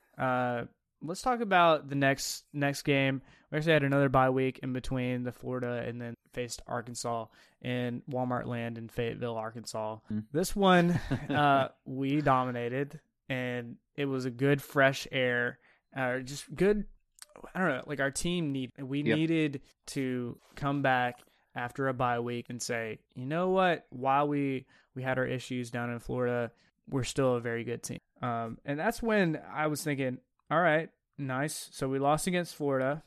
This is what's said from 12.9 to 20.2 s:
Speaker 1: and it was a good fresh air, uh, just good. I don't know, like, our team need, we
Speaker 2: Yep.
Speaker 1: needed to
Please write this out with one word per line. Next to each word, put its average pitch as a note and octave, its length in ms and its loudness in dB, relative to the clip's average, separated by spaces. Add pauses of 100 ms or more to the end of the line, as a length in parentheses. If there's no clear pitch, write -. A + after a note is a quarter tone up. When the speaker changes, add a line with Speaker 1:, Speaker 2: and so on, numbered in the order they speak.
Speaker 1:
and B2 460 -4 (200)
it C#3+ 100 -2
was C3 200 -2
a B2+ 60 -2
good C#3 300 2
fresh C#3 500 2
air, B2 480 0 (360)
uh, B2+ 240 -2
just C3+ 360 -10
good. G3+ 300 2 (680)
I E3+ 60 -4
don't F#3 100 2
know, B2+ 160 -2
like, C#3+ 140 -6
our C#3 120 0
team F3 400 -2
need, C3 280 -4
we C#3 240 -4
Speaker 2:
Yep. D3 140 4
Speaker 1:
needed D#3 440 0 (260)
to B2+ 500 -4 (180)